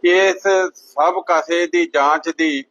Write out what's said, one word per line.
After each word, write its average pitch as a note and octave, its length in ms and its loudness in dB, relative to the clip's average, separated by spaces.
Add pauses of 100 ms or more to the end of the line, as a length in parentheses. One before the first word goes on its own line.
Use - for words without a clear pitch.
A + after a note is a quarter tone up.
ਇਸ F#3 380 2 (320)
ਸਭ F3+ 520 -4
ਕਾਸੇ E3+ 400 0
ਦੀ E3+ 260 0
ਜਾਂਚ D3+ 440 0
ਦੀ D3+ 340 -2